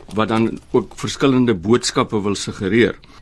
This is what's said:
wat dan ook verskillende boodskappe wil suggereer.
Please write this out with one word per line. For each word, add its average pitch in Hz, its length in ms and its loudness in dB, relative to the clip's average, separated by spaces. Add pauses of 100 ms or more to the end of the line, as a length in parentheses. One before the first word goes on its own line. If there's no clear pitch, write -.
(140)
wat 104 140 0
dan 110 320 0 (120)
ook 113 280 0
verskillende 127 560 0
boodskappe 113 680 0
wil 98 140 -2
suggereer. 101 600 0 (260)